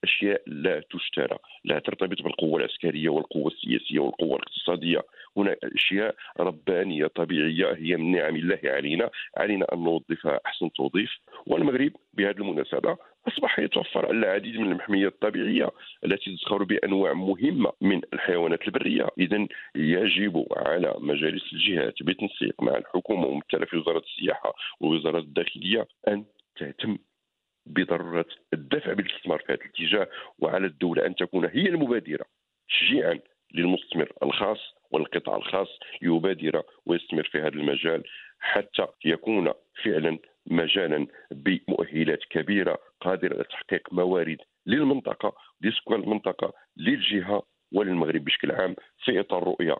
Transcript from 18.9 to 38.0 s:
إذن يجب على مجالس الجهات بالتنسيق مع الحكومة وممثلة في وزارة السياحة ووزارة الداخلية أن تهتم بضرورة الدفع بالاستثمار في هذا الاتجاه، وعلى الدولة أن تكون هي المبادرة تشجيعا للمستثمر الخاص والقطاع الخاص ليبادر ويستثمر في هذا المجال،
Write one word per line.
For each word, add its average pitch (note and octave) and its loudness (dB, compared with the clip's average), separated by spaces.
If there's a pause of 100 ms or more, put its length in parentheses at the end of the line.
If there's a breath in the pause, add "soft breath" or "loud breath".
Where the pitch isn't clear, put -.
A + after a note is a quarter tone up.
إذن G2 2 (280 loud breath)
يجب F2+ 2 (100)
على E2 2
مجالس D2 -2
الجهات D#2+ 2
بالتنسيق - -2
مع B1+ 2
الحكومة F2+ 0
وممثلة D2+ -2
في F2 -4
وزارة D#2+ 0
السياحة - -2 (260 loud breath)
ووزارة D#2 2
الداخلية E2+ -2 (220)
أن G#2 0 (320)
تهتم F#2+ -4 (680)
بضرورة E2+ 0 (260)
الدفع - -2
بالاستثمار - -2
في - -4
هذا - -2
الاتجاه، - -2 (300 loud breath)
وعلى F2 2
الدولة E2 0
أن F#2 -2
تكون F2+ 0
هي C#3+ 2
المبادرة A#2+ 0 (440)
تشجيعا E2+ 2 (360)
للمستثمر F2 2 (100)
الخاص G2 0 (320)
والقطاع D#2+ -2
الخاص F#2 -2 (340 loud breath)
ليبادر E2 2 (240 soft breath)
ويستثمر E2 0
في D2+ 0
هذا D2+ 0
المجال، D2 0 (360 loud breath)